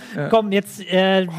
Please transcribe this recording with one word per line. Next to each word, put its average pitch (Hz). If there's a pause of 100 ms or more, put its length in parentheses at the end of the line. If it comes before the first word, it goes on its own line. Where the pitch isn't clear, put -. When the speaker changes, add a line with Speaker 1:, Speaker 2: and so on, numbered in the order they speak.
(160)
Speaker 1:
Ja. 147
Speaker 2:
komm, 220
jetzt, 202
äh, 185 (120)